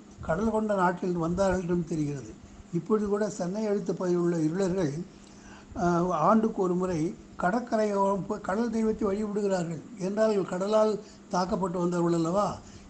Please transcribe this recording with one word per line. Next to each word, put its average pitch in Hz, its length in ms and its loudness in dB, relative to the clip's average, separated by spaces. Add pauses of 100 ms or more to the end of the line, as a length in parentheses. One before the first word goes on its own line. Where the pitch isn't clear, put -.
(220)
கடல் 185 280 0
கொண்ட 214 260 0
நாட்டில் 180 380 2
வந்தார்கள் 180 480 0
என்றும் 175 260 0
தெரிகிறது. 143 460 -4 (400)
இப்பொழுது 208 340 0
கூட 208 220 0
சென்னை 190 360 -4
அடுத்த 202 280 -2
பகுதியில் 180 280 0
உள்ள 170 160 2
இருளர்கள், 170 560 0 (800)
ஆஹ், 175 340 2
ஆண்டுக்கு 202 520 4
ஒரு 180 140 2
முறை 180 400 0 (220)
கடற்கரையோரம் 202 920 0
போய் 208 140 -4
கடல் 220 280 -2
தெய்வத்தை 220 380 0
வழிபடுகிறார்கள். 196 760 0 (180)
என்றால், 208 340 2
இவர்கள் 180 260 0
கடலால் 214 400 2 (320)
தாக்கப்பட்டு 185 460 0
வந்தவர்கள் 175 360 2
அல்லவா? 170 440 2 (320)